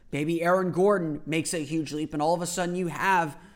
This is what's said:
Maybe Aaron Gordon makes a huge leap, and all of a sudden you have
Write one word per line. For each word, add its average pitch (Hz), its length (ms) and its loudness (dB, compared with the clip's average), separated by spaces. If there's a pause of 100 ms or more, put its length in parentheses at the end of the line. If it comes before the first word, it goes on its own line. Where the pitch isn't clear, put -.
(100)
Maybe 160 320 -2
Aaron 180 300 2
Gordon 175 520 2
makes 156 300 -2
a 165 80 -2
huge 143 300 -2
leap, 151 200 -4
and 151 80 -2
all 160 140 2
of 175 80 -4
a 175 40 -4
sudden 175 280 -2
you 180 140 -2
have 165 500 0 (180)